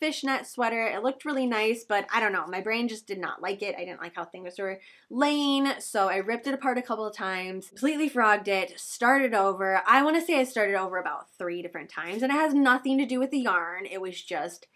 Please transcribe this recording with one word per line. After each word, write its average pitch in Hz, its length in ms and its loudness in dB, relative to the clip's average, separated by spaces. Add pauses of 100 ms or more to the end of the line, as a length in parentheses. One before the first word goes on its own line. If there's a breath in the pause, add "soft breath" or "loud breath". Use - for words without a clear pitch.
fishnet 269 440 -2
sweater. 226 420 -2
It 196 140 -4
looked 269 220 -2
really 269 240 -2
nice, 226 380 0
but 202 280 0
I 233 60 2
don't 208 140 2
know. 170 140 -2
My 180 120 -6
brain 226 300 -2
just 220 180 -10
did 196 100 -8
not 170 240 -8
like 196 200 -6
it. 202 160 -6
I 175 80 -8
didn't 180 160 -14
like 170 140 -12
how 175 100 -6
things 180 340 -14
were 190 220 -6 (280 loud breath)
laying, 277 580 2 (120)
so 196 300 0
I 185 80 0
ripped 226 300 -4
it 269 60 -2
apart 262 240 0
a 247 40 -2
couple 220 240 -6
of 214 100 -8
times, 190 540 -6
completely 294 400 0
frogged 208 400 4
it, 190 280 0
started 254 560 2
over. 190 540 2
I 262 160 8
wanna 311 160 4
say 330 180 0
I 262 60 4
started 208 320 0
over 190 220 -2
about 160 400 -6
three 175 240 -4
different 165 280 -12
times, 180 340 -6
and 262 80 0
it 285 40 2
has 311 180 4
nothing 269 440 6
to 277 80 4
do 254 140 -2
with 269 120 0
the 285 80 0
yarn. 180 460 0
It 190 160 -8
was 185 200 -8
just 170 540 -6